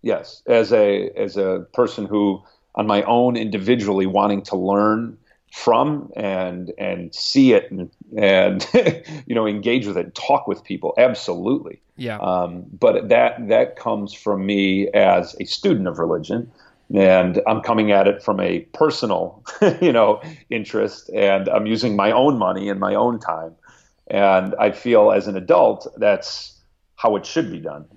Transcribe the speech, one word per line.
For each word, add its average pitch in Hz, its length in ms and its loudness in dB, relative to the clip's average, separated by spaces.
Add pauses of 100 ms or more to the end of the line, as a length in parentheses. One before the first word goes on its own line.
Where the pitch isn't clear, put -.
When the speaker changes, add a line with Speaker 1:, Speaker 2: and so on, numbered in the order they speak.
Speaker 1:
yes. - 440 -6
As 95 260 4
a, 101 380 2
as 101 260 -6
a 92 380 -2
person 113 320 -2
who, 101 360 0 (320)
on 107 120 -2
my 104 160 2
own, 120 340 2
individually 101 720 0
wanting 98 380 0
to - 120 -6
learn 107 600 0 (380)
from 139 580 0
and, 92 640 -6
and 90 380 -8
see 131 400 2
it - 160 2
and, 92 200 -10 (260)
and 98 580 2
<laughs> 156 520 0
you 120 80 -6
know, 110 120 0
engage 107 400 -2
with 98 100 -6
it, - 180 -6
talk - 320 -2
with 98 160 -6
people. - 360 -8
Absolutely. 104 840 -2 (160)
Speaker 2:
Yeah. 113 220 -8
Speaker 1:
Um, 90 460 -4 (140)
but 107 300 2
that, 120 400 2
that 127 280 2
comes 104 360 -6
from 98 320 -4
me 98 440 0
as 98 520 2
a - 60 -8
student 110 420 -2
of 82 100 -6
religion, 82 540 -4 (420)
and 92 520 4
I'm 113 160 0
coming 110 280 0
at 98 160 4
it - 160 0
from 98 160 -2
a 90 220 -2 (140)
personal, 98 680 -2 (200)
<laughs> 175 180 2
you 170 120 4
know, 107 280 4 (300)
interest, 107 580 -6
and 98 400 0
I'm 107 180 0
using 110 300 -2
my 104 160 2
own 131 260 2
money 95 300 -2
and 98 100 -4
my 98 160 -2
own 117 240 0
time. 80 360 -8 (540)
And 98 520 2
I 104 120 2
feel 107 380 4
as 101 160 0
an 98 120 -6
adult, 117 480 2 (100)
that's - 560 -2 (440)
how 107 200 0
it 98 80 -6
should - 260 -4
be 80 100 -12
done. 76 260 -14 (100)